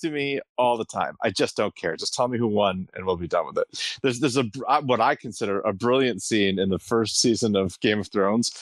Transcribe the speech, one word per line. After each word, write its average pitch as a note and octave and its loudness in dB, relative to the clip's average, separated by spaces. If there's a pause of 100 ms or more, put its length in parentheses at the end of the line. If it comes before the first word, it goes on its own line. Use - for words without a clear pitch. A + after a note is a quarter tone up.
to E3+ -2
me C#3 -2 (180)
all B2 4
the A2 -4
time. D#2 -4
I A#2 2
just C3+ -2
don't G#2 -2
care. E2 -4
Just - -8
tell B2 0
me B2 -2
who A#2 2
won, G2 0
and F#2+ -12
we'll F#2 0
be E2+ -6
done E2 0
with C2+ -10
it. - -6
There's, B2 0
there's B2+ 0
a C#3 2
br-, A#2 -8
uh, C#3+ 2
what B2 2
I C3 2
consider G#2+ -4
a G#2 0
brilliant A#2+ 2
scene G2 2
in F#2+ 2
the F2+ 0
first A2+ 0
season A2+ 2
of F#2+ 0
Game G#2+ 2
of G2 -6
Thrones, G#2 2 (100)